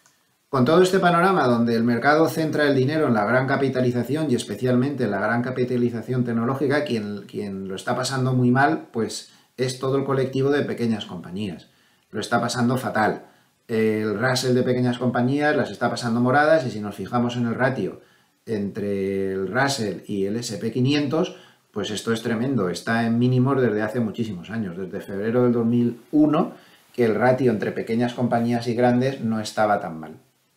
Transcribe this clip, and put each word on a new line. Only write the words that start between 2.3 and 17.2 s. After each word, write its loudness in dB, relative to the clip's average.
el 4
dinero 2
en 4
la 2
gran 2
capitalización 0
y 2
especialmente 0
en -2
la -2
gran 0
capitalización -2
tecnológica, 0
quien, -4
quien -8
lo -8
está -4
pasando -2
muy 4
mal, 2
pues -6
es -4
todo 0
el 0
colectivo 0
de 2
pequeñas -2
compañías. -10
Lo -8
está -2
pasando 0
fatal. -2
El 0
Russell 0
de 2
pequeñas 0
compañías 2
las 0
está -2
pasando -2
moradas 4
y -6
si -6
nos -8
fijamos -2